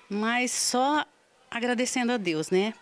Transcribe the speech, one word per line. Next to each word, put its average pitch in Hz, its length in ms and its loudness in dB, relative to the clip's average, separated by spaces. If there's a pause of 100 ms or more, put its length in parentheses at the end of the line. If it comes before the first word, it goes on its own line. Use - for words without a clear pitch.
mas 233 440 -2
só 277 520 0 (460)
agradecendo 240 640 0
a 247 40 0
Deus, 165 340 -2
né? 202 320 2